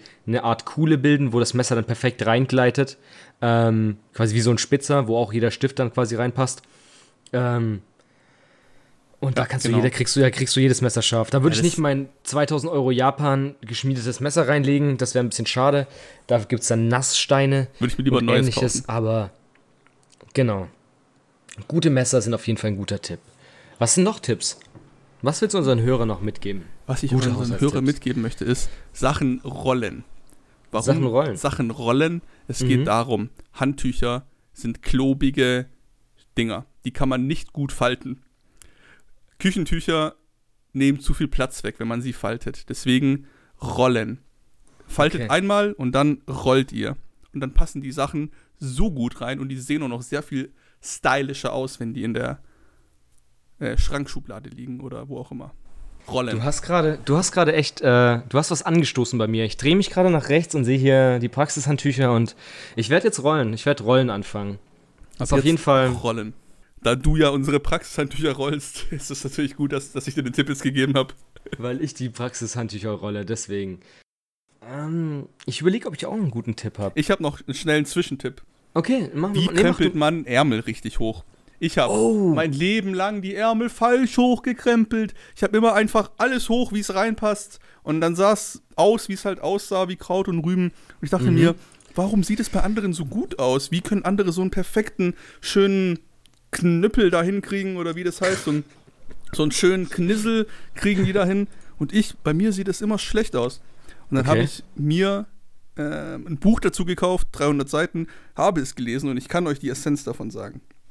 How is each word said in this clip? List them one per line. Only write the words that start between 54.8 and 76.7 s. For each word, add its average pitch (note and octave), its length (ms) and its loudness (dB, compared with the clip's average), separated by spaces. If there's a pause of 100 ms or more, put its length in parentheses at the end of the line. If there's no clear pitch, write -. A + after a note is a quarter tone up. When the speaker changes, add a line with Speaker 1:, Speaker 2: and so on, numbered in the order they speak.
Speaker 2:
wo C3+ 100 -10
auch C3 120 -14
immer. C3+ 220 -14 (560)
Rollen. B2 280 -2
Speaker 1:
Du A2 80 -2
hast C#3+ 180 -2
gerade, D#3 420 2
du C#3 120 2
hast F3 160 0
gerade D#3+ 220 4
echt, D3+ 260 -2
äh, B2 480 6
du C3 100 2
hast D#3 140 2
was D3+ 100 -2
angestoßen C#3 560 2
bei A2 80 2
mir. A2+ 180 0
Ich G#2 120 -4
drehe D3 180 4
mich G3 160 2
gerade F#3 200 4
nach D#3 180 0
rechts E3 260 2
und C#3 100 2
sehe C3 140 2
hier C3 400 6
die A#2+ 100 -2
Praxishandtücher C3+ 840 0
und A2+ 240 2 (400)
ich A2+ 140 -2
werd D#3+ 120 4
jetzt G#3 220 0
rollen. C#3 300 2
Ich - 120 -6
werd C#3+ 160 0
rollen B2 280 4
anfangen. G2+ 480 -8 (600)
Speaker 2:
Ab - 60 -6
Speaker 1:
Ist A2 80 0
auf C#3 60 6
Speaker 2:
jetzt C#3 80 2
Speaker 1:
jeden D#3+ 120 4
Fall C3+ 300 4
Speaker 2:
rollen. A#2 440 -4 (500)
Da A#2 120 2
du D3 220 2
ja D3+ 140 6
unsere C#3+ 280 0
Praxishandtücher D3 760 -2
rollst, C#3+ 520 -6
<laughs> - 60 -2
ist C#3+ 180 -10
es C#3 140 -10
natürlich C#3 320 -4
gut, C#3+ 160 -2
dass, C#3 200 -6
dass C3+ 140 -8
ich C#3 80 -8
dir D3 80 -2
den B2 100 -6
Tipp C#3 160 0
jetzt C3+ 140 -6
gegeben C#3 320 0
hab. C3 200 0 (440)
Speaker 1:
Weil B2 240 -6
ich D3 120 -6
die B2+ 140 -8
Praxishandtücher A2+ 800 -8
rolle, G#2 340 -6
deswegen. G2 560 -8 (800)
Ähm, D3 640 -6 (180)
ich A#2+ 140 -6
überleg, F#3 260 2
ob F#3 80 -8
ich - 120 -8
auch - 60 -6
einen G3+ 180 -2
guten A2+ 260 -6
Tipp - 220 -10